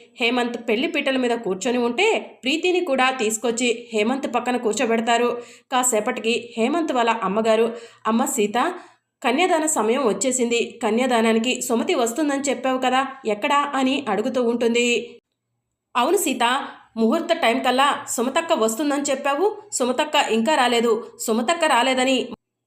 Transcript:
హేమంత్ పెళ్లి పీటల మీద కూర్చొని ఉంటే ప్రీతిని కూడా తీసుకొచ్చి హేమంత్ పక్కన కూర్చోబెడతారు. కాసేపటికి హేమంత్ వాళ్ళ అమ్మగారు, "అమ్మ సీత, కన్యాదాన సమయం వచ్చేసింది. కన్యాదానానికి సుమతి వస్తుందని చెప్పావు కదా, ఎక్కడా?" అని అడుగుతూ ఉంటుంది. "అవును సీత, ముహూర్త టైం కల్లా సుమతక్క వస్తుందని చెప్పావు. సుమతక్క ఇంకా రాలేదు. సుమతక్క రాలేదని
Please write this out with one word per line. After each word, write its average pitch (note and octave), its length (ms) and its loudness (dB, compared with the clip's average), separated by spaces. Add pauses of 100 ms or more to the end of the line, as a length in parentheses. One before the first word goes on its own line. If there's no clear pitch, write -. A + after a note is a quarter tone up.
(200)
హేమంత్ A#3+ 480 -2
పెళ్లి B3+ 200 0
పీటల C#4+ 280 -2
మీద B3 140 0
కూర్చొని A#3 480 -2
ఉంటే B3 640 0
ప్రీతిని E4+ 360 0
కూడా C4 300 0
తీసుకొచ్చి A#3 800 -2
హేమంత్ B3 420 -2
పక్కన B3 220 -2
కూర్చోబెడతారు. A#3 840 0 (300)
కాసేపటికి A#3 840 0
హేమంత్ D4+ 340 0
వాళ్ళ A#3 180 2
అమ్మగారు, A3 680 0 (300)
"అమ్మ A3+ 180 2
సీత, A#3 500 0 (500)
కన్యాదాన D#4 420 2
సమయం B3+ 420 2
వచ్చేసింది. A#3 760 0
కన్యాదానానికి A#3 800 2
సుమతి B3+ 320 0
వస్తుందని C4+ 460 0
చెప్పావు C4 380 -2
కదా, B3+ 280 0 (200)
ఎక్కడా?" C#4 480 0
అని C4 340 0
అడుగుతూ B3 340 0
ఉంటుంది. A#3 760 0 (800)
"అవును C#4+ 200 2
సీత, C4 500 0 (300)
ముహూర్త A3+ 360 2
టైం A#3 260 2
కల్లా C4 500 0
సుమతక్క E4 440 -2
వస్తుందని C#4 500 0
చెప్పావు. C#4+ 540 -2 (160)
సుమతక్క C4+ 420 -2 (160)
ఇంకా A3+ 240 2
రాలేదు. A#3 520 2 (140)
సుమతక్క B3+ 440 0
రాలేదని B3+ 640 2 (380)